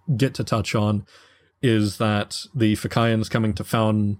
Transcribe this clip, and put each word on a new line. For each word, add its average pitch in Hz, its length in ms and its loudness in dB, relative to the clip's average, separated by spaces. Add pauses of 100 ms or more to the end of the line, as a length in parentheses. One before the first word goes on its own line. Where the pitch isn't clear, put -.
(180)
get 131 160 0
to 123 100 -6
touch 107 320 -2
on 104 300 0 (560)
is 107 360 2
that 107 440 -2 (120)
the 113 220 2
Phakians 113 540 0
coming 110 240 0
to 101 100 -6
found 107 560 0